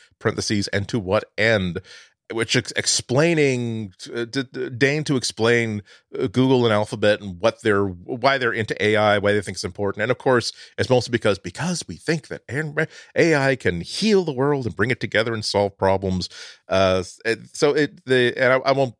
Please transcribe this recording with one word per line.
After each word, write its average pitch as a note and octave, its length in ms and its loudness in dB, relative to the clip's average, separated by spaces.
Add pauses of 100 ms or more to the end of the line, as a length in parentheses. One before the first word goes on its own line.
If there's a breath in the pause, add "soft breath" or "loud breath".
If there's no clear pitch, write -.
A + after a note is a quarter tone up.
(180 soft breath)
parentheses, G#2 500 -2
"and G2+ 200 -4
to B2 100 -2
what G2 260 0 (140)
end?" G2 420 0 (520 loud breath)
which A2+ 220 -4
ex-, A#2+ 220 -2
explaining, B2 1160 0 (220)
uh, A#2 100 -4
d-, B2+ 280 -4
d-, C3 180 -6
deign C3+ 320 0
to C#3+ 140 0
explain, A2+ 680 0 (340 soft breath)
uh, C#3 120 -2
Google B2+ 360 4
and A2+ 80 4
Alphabet G#2 480 2
and F#2 200 -12
what A2+ 220 0
they're, G2+ 240 2
why B2+ 520 -2
they're A#2+ 140 0
into G#2+ 280 -4
A G#2 140 2
I, G#2 240 4
why G2+ 140 2
they G#2 80 2
think F#2+ 160 -10
it's - 80 -10
important. G2+ 380 -4
And A#2+ 100 0
of - 60 -4
course, B2 340 2 (260 loud breath)
it's G#2 100 -2
mostly B2 220 2
because, A2 300 0
because D#3+ 480 -6
we E2+ 80 -12
think D#3 320 -4
that D2+ 200 -12
A-, D3+ 380 -4 (300 loud breath)
A E3 180 4
I C3+ 220 2
can F2 240 -2
heal G3 420 0
the D#3+ 100 -4
world C3+ 320 -2
and G2+ 120 -6
bring A2+ 160 0
it - 80 -4
together A2+ 340 0
and G#2+ 100 -6
solve G2+ 320 0
problems. F#2+ 520 0 (400 loud breath)
Uh, F#2+ 320 4
s-, - 240 -10
it, A2+ 160 -2 (120)
so D3 220 2
it, - 300 -2
the, B2 320 2
and B2+ 160 4
I, C3 60 4
I C3+ 160 0
won't C3 260 0